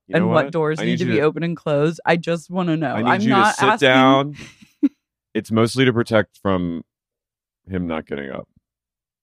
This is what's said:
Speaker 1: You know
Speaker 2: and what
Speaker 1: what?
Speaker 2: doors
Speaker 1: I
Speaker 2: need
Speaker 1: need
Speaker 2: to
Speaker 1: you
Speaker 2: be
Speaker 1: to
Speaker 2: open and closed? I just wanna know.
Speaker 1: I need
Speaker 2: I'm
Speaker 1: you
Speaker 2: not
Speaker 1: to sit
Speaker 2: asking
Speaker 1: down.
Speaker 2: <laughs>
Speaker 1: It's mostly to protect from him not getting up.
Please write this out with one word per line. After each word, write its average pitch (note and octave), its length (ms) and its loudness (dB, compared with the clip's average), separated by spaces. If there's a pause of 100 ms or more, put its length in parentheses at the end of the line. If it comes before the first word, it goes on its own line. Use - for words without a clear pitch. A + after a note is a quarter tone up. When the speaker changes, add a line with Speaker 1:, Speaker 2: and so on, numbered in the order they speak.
Speaker 1:
You - 80 -8
know - 20 0
Speaker 2:
and F3+ 140 2
what D3+ 160 2
Speaker 1:
what? E3 60 -10
Speaker 2:
doors D#3 280 -4
Speaker 1:
I A2 40 -4
Speaker 2:
need A#2 80 -2
Speaker 1:
need A#2+ 60 -2
Speaker 2:
to - 80 -4
Speaker 1:
you A#2+ 60 -2
Speaker 2:
be A2 60 0
Speaker 1:
to - 40 0
Speaker 2:
open D#3 220 -2
and E3+ 120 -6
closed? D#3 480 -2
I E3+ 120 2
just E3+ 340 -6
wanna F3 260 -2
know. D3 180 -4
Speaker 1:
I A2 80 -4
need - 80 0
Speaker 2:
I'm F#3 120 2
Speaker 1:
you A3 80 0
Speaker 2:
not G3+ 240 2
Speaker 1:
to - 60 -8
sit G3+ 80 2
Speaker 2:
asking G#3+ 200 2
Speaker 1:
down. C3+ 460 4 (480)
Speaker 2:
<laughs> - 520 -8
Speaker 1:
It's G#2+ 180 -6
mostly A#2 320 2
to B2+ 80 4
protect A2+ 500 0
from F2+ 400 -2 (840)
him F2+ 180 -6
not D#2+ 200 -6
getting C#2+ 240 -10
up. - 180 -14 (760)